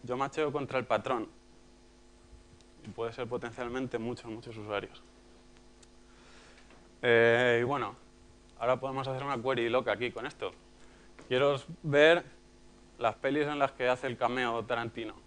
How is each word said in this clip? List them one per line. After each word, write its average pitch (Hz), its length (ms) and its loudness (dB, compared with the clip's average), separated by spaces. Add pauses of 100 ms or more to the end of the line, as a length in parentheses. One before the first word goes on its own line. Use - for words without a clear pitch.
Yo 123 140 -4
macheo 139 340 -2
contra 135 280 -4
el 113 60 -6
patrón, 113 440 -2 (1500)
y 110 60 -14
puede 113 240 -6
ser 123 140 -8
potencialmente 120 680 -6
muchos, 117 320 -6
muchos 113 280 -12
usuarios. 104 440 -8 (2000)
Eh, 117 600 6
y - 20 0
bueno, 123 320 -2 (640)
ahora 123 180 2
podemos 131 300 -4
hacer 131 160 -4
una 139 180 -4
query 120 280 0
loca 113 240 2
aquí 117 180 -4
con 120 140 -10
esto. 110 260 -8 (760)
Quiero 139 300 2 (260)
ver 156 400 6 (760)
las 113 160 0
pelis 143 320 0
en 147 120 -4
las 139 140 0
que 127 160 0
hace 127 180 0
el 120 100 -6
cameo 120 460 0
Tarantino. 117 500 -6 (140)